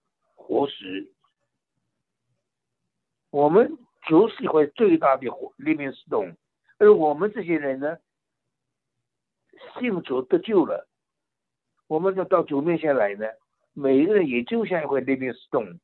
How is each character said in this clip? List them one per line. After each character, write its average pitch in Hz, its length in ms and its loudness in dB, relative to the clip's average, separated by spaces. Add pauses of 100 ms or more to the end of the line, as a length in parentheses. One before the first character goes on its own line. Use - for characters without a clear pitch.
(360)
活 131 340 -4
石。 95 440 -14 (2250)
我 147 180 2
们 247 300 4 (240)
主 175 260 4
是 - 160 -10
一 185 40 -2
块 156 180 2
最 175 320 2
大 147 180 2
的 127 140 -6
活， - 300 -12
living 143 340 -4
stone， 95 420 -6 (440)
而 208 120 8
我 160 220 4
们 190 180 -4
这 208 120 -10
些 165 160 -2
人 135 200 -4
呢， 151 200 -6 (1800)
信 208 240 -4
主 131 220 -4
得 170 160 0
救 185 260 2
了， - 240 -8 (960)
我 156 140 -4
们 190 160 0
就 185 100 -4
到 180 160 2
主 139 200 -2
面 165 180 0
前 156 160 0
来 104 180 0
呢， 107 140 -8 (460)
每 139 340 2
个 214 80 2
人 180 120 2
也 120 160 -2
就 226 220 -4
像 170 180 -4
一 143 40 -8
块 139 140 -2
living 131 320 -4
stone。 98 500 -8